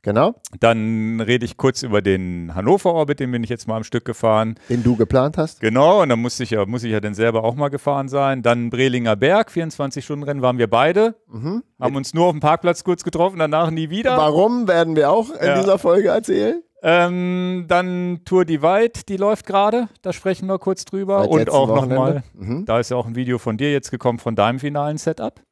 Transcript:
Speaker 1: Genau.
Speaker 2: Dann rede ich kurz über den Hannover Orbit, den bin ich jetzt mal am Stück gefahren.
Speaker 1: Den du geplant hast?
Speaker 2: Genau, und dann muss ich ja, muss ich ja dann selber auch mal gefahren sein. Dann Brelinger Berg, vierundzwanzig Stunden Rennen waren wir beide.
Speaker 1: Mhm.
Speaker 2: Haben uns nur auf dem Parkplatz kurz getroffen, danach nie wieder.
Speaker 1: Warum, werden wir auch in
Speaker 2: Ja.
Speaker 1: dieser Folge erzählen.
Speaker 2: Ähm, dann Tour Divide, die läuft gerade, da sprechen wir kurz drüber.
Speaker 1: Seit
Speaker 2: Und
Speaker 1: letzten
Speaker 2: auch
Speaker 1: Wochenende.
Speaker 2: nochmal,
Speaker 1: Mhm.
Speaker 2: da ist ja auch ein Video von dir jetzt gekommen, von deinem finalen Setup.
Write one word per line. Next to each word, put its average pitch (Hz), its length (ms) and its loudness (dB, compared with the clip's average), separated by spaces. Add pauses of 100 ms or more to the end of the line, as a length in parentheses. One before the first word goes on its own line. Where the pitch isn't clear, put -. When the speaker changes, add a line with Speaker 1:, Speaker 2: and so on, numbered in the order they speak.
Speaker 1:
Genau. 131 320 2 (240)
Speaker 2:
Dann 113 640 0
rede 117 240 0
ich - 140 -10
kurz - 240 0
über 107 180 0
den 90 540 -2
Hannover 170 400 0
Orbit, 151 260 -2
den 127 120 -4
bin 117 120 -4
ich 104 60 -8
jetzt 117 180 -6
mal 110 80 -4
am 113 80 -6
Stück - 220 -6
gefahren. 110 480 0 (160)
Speaker 1:
Den 120 120 0
du 120 140 4
geplant 131 400 2
hast? 160 240 -4
Speaker 2:
Genau, 143 420 4
und 156 60 2
dann 117 120 2
muss 120 200 -4
ich 113 100 -4
ja, 107 140 2
muss 113 200 -6
ich 117 80 -4
ja 107 80 0
dann 104 140 -6
selber 113 300 0
auch 120 100 0
mal 143 140 -2
gefahren 139 400 -4
sein. 135 340 0
Dann 120 280 2
Brelinger 123 460 2
Berg, 175 360 2
vierundzwanzig 147 540 -6
Stunden 147 180 -8
Rennen 143 160 -4
waren 127 160 2
wir 117 140 2
beide. 180 460 2 (140)
Speaker 1:
Mhm. 151 320 -6 (160)
Speaker 2:
Haben 127 180 -2
uns 139 180 -8
nur 165 120 2
auf 175 60 2
dem 147 80 -6
Parkplatz 165 420 0
kurz 180 220 -4
getroffen, 175 340 -2
danach 160 320 0
nie 160 200 -6
wieder. 233 260 -2
Speaker 1:
Warum, 196 500 2
werden 170 300 2
wir 147 140 4
auch 226 200 0
in 311 160 -4
Speaker 2:
Ja. 143 140 2
Speaker 1:
dieser 196 180 2
Folge 190 300 2
erzählen. 220 540 0 (200)
Speaker 2:
Ähm, 180 840 0
dann 180 560 -2
Tour 185 220 2
Divide, 180 600 0
die 196 120 -6
läuft 202 260 0
gerade, 214 440 0 (120)
da 185 140 -8
sprechen 190 320 -4
wir 190 120 -2
kurz - 280 -4
drüber. 196 340 -2
Speaker 1:
Seit 202 80 0
Speaker 2:
Und 156 120 4
Speaker 1:
letzten 151 140 0
Speaker 2:
auch 135 140 4
Speaker 1:
Wochenende. 127 260 2
Speaker 2:
nochmal, 135 280 0 (160)
Speaker 1:
Mhm. 120 260 -6
Speaker 2:
da 117 160 0
ist - 100 -6
ja 123 60 -2
auch 117 100 -4
ein 117 100 -8
Video 123 200 -2
von 110 220 -4
dir 143 120 0
jetzt 139 200 -4
gekommen, 120 280 -2
von 113 160 -4
deinem 113 260 2
finalen 147 360 -4
Setup. - 560 -6